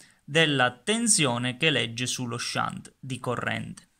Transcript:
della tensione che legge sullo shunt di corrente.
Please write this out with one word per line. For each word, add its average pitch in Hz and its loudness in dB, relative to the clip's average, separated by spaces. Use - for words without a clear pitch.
della 143 4
tensione 131 0
che 160 2
legge 117 0
sullo 120 -4
shunt - -4
di 127 -8
corrente. 113 -4